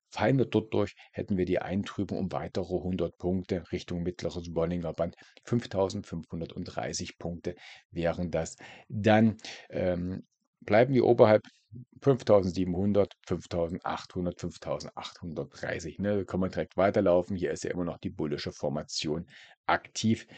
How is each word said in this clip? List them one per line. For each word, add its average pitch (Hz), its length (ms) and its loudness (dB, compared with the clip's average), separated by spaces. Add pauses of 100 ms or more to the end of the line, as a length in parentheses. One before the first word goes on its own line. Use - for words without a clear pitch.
Fallen 117 280 0
wir 120 80 2
dort 107 280 -2
durch, 104 200 0 (180)
hätten - 260 -4
wir 90 80 2
die 90 140 0
Eintrübung 95 580 -4
um 87 140 -4
weitere 90 480 -4
hundert 90 380 -4
Punkte 90 540 -2
Richtung 87 320 -6
mittleres 85 480 -6
Bollinger 82 420 -2
Band. 85 220 -4 (280)
Fünftausendfünfhundertdreißig 90 1700 -6
Punkte 87 380 -8 (360)
wären 85 400 -2
das 80 240 -4 (340)
dann. 110 480 6 (320)
Ähm, 90 540 -2 (380)
bleiben 123 320 4
wir 117 120 6
oberhalb 107 380 8 (580)
fünftausendsiebenhundert, 95 1120 4 (120)
fünftausendachthundert, 87 1160 -4
fünftausendachtthundert - 1120 -8
dreißig, 85 460 -8
ne? 101 180 0
Da 95 80 -2
können 92 180 -2
wir 92 60 0
direkt 85 260 -6
weiterlaufen. 95 640 4
Hier 85 140 -2
ist 80 120 -6
ja 87 80 -4
immer 87 140 -4
noch 85 120 -6
die 98 120 -8
bullische 78 420 -4
Formation 73 760 -4 (420)
aktiv, - 600 0 (100)